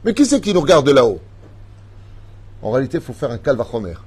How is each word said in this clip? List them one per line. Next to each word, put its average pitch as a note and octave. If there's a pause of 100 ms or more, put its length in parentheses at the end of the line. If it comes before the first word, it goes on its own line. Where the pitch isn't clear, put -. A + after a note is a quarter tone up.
Mais A3
qui C#4+
c'est -
qui G3
nous F3+
regarde D3+
de C#3+
là-haut ? A#2 (1400)
En G#2+
réalité, C3+
il -
faut B2+
faire B2+
un A#2
Kal C#3
Vachomer. G#2+ (120)